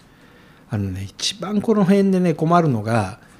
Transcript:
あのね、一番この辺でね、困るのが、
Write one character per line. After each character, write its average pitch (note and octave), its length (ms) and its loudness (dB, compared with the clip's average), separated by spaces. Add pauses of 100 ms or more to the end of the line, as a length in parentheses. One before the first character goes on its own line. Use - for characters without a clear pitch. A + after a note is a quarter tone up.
(720)
あ A2 80 -4
の G2 120 -2
ね、 F#2+ 160 -8
一 - 320 -8
番 G3+ 220 -4
こ A3 140 0
の G#3 100 2
辺 G3 280 4
で F#3 60 2
ね、 F3+ 140 2
困 E3 300 2
る D#3 80 2
の A2+ 120 -2
が、 A2 360 -2 (220)